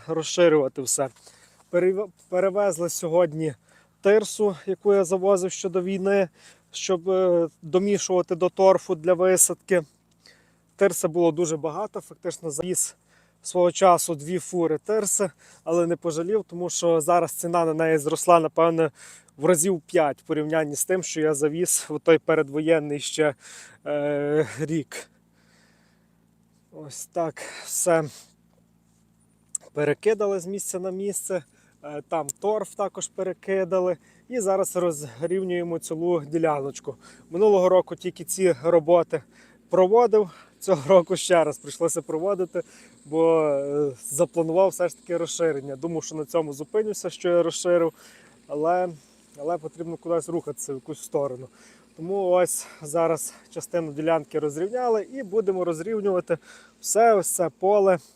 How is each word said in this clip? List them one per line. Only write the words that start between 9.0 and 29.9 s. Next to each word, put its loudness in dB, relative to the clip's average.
висадки. 2
Тирси 0
було 2
дуже -2
багато, -6
фактично -10
завіз -4
свого 2
часу 4
дві -6
фури -2
тирси, -2
але 0
не 0
пожалів, -2
тому -8
що 2
зараз 2
ціна -2
на 0
неї 2
зросла, 4
напевне, 2
в -10
разів 2
п'ять 0
в -20
порівнянні -2
з -6
тим, -2
що -6
я 2
завіз -2
в -6
той 4
передвоєнний 0
ще, -2
е, -2
рік. -6
Ось -16
так -4
все 0
перекидали -2